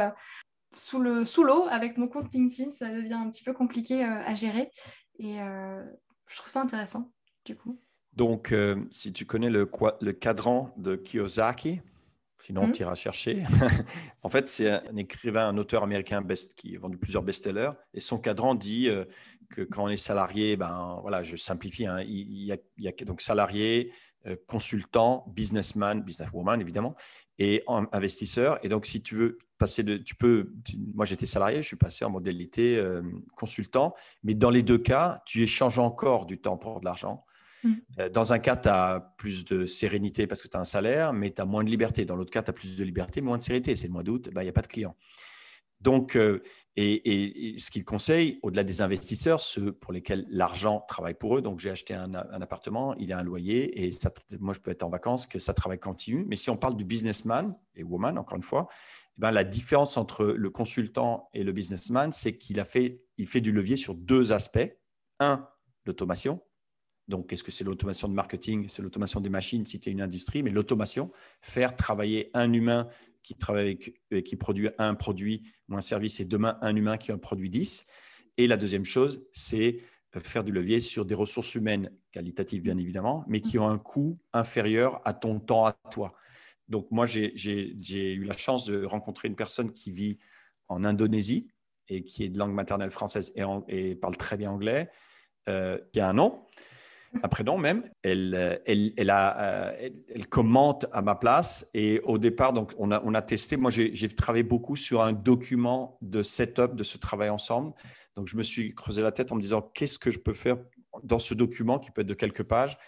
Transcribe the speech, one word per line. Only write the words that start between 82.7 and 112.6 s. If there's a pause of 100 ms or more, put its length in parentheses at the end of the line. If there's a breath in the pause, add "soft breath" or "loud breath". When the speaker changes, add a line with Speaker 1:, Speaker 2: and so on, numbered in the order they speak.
Speaker 2:
évidemment,
mais
qui
ont
un
coût (140)
inférieur
à
ton
temps
à (160)
toi. (560 loud breath)
Donc,
moi,
j'ai,
j'ai,
j'ai
eu
la
chance
de
rencontrer
une
personne
qui
vit (500 soft breath)
en
Indonésie (400)
et
qui
est
de
langue
maternelle
française
et,
en-,
et
parle
très
bien
anglais, (600 soft breath)
euh, (140)
qui
a
un
nom, (800 loud breath)
un
prénom
même. (140)
Elle,
euh,
elle,
elle
a,
euh,
elle, (140)
elle
commente
à
ma
place.
Et
au
départ,
donc,
on
a,
on
a
testé.
Moi,
j'ai,
j'ai
travaillé
beaucoup
sur
un
document
de
setup
de
ce
travail
ensemble. (440 loud breath)
Donc,
je
me
suis
creusé
la
tête
en
me
disant, « (120)
Qu'est-ce
que
je
peux
faire (460)
dans
ce
document
qui
peut
être
de
quelques
pages (120)